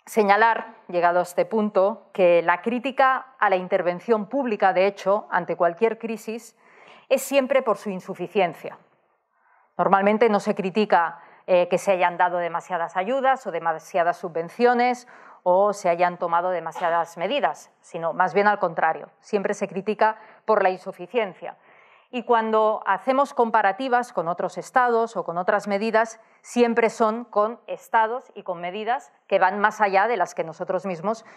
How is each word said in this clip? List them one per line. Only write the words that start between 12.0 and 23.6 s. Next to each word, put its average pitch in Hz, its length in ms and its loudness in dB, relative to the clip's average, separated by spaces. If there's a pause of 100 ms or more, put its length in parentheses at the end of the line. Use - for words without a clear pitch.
dado 180 200 0
demasiadas 170 580 -6
ayudas 254 520 -2
o 180 40 -8
demasiadas 165 680 -2
subvenciones 240 880 0 (360)
o 196 300 4
se 190 160 -2
hayan 175 280 0
tomado 175 340 -2
demasiadas 165 680 -4
medidas, 185 540 -4 (100)
sino 165 320 -6
más 175 220 0
bien 202 120 4
al 208 120 0
contrario, 160 500 -2 (120)
siempre 202 340 -4
se 196 120 -6
critica 214 500 -2 (280)
por 214 160 2
la 185 80 4
insuficiencia. 180 880 -8 (540)
Y 247 120 -8
cuando 220 640 2
hacemos 262 480 0
comparativas 233 800 0